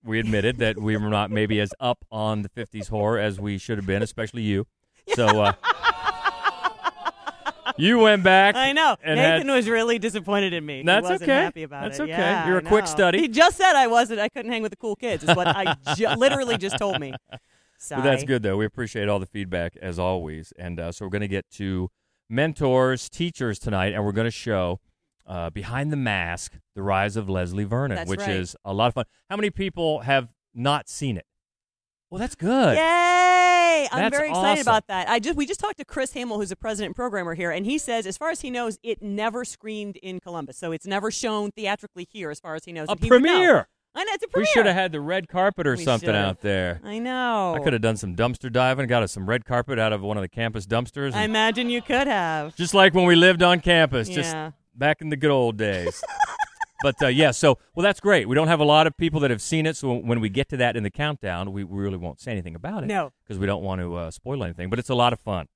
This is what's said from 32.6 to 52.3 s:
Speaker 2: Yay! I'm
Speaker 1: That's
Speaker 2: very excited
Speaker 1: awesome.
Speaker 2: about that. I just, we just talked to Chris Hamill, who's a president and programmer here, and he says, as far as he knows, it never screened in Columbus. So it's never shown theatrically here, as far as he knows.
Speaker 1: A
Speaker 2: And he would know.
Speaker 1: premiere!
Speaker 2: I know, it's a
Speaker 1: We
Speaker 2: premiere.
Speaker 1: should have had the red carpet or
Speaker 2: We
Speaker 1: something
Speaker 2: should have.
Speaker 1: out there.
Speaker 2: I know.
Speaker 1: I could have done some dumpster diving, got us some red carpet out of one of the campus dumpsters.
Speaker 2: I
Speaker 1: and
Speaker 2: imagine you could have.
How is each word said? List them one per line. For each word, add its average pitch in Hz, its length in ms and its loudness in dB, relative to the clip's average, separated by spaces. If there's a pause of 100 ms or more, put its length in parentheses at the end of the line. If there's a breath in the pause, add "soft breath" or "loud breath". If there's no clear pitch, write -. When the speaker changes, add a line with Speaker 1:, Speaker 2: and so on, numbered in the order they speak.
Speaker 2:
Yay! 349 1160 4
I'm 247 80 -2
Speaker 1:
That's 240 180 2
Speaker 2:
very 302 120 0
excited - 320 2
Speaker 1:
awesome. - 0 -
Speaker 2:
about 226 260 2
that. 185 220 -4
I 240 100 2
just, 277 180 -4
we 285 80 0
just 403 140 -8
talked 415 180 -6
to 285 80 -12
Chris 262 280 -6
Hamill, 240 260 -6
who's 190 120 -4
a 190 40 -8
president 208 340 -6
and - 60 -10
programmer 196 400 -4
here, 175 160 -4
and 185 160 -4
he 285 100 -2
says, 233 300 -4
as 190 100 -8
far 311 140 -4
as 320 100 -6
he 277 80 -10
knows, 240 340 -6
it 226 180 -6
never 214 440 -4
screened 208 520 -12
in 185 220 -12
Columbus. 165 380 -12
So 165 140 -8
it's 160 160 -8
never 196 240 -2
shown 208 400 -4
theatrically 196 600 -8
here, 175 200 -10
as 147 80 -12
far 160 160 -10
as 160 100 -12
he 175 80 -18
knows. 156 160 -8
Speaker 1:
A - 40 0
Speaker 2:
And 180 100 -4
he 226 80 -2
would 247 120 10
know. 320 80 6
Speaker 1:
premiere! 359 360 6 (280)
Speaker 2:
I 339 100 -4
know, 440 80 -4
it's 392 100 -6
a 453 40 -10
Speaker 1:
We - 40 -16
Speaker 2:
premiere. - 220 0
Speaker 1:
should 466 120 6
have 185 100 4
had 185 160 0
the 151 100 -6
red 170 260 -4
carpet 185 400 0
or 127 80 2
Speaker 2:
We 180 80 -8
Speaker 1:
something 123 240 0
Speaker 2:
should 107 80 2
have. 101 120 2
Speaker 1:
out 95 140 -4
there. 92 420 -2
Speaker 2:
I 208 160 -10
know. 233 560 -2
Speaker 1:
I 156 80 -4
could 143 100 2
have 110 80 -2
done 113 160 0
some 92 180 -8
dumpster 120 360 -4
diving, 127 360 2
got 120 160 2
us - 80 -4
some 95 180 -8
red 117 160 -2
carpet 123 340 -2
out 110 140 2
of 101 80 -4
one 104 160 -4
of 101 40 -4
the 92 80 -6
campus 113 360 -6
dumpsters. 120 480 -4
Speaker 2:
I 214 100 0
Speaker 1:
and 214 80 -2
Speaker 2:
imagine 220 380 0
you 240 120 -2
could 269 260 0
have. 165 480 -2